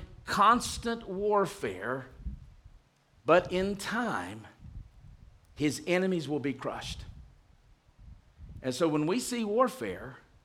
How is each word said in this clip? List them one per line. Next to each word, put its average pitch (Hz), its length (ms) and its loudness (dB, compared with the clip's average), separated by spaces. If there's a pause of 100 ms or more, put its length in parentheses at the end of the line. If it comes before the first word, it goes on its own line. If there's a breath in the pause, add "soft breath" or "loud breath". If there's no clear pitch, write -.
(260)
constant 226 840 2
warfare, 135 960 0 (1200)
but 175 260 6
in 190 240 0
time, 113 720 -4 (1120)
his 143 280 0
enemies 180 420 2
will 147 100 0
be 131 140 -2
crushed. - 500 -6 (1600)
And 127 100 -2
so 165 140 4
when 151 200 4
we 202 120 2
see 240 240 -2
warfare, 131 720 0 (300)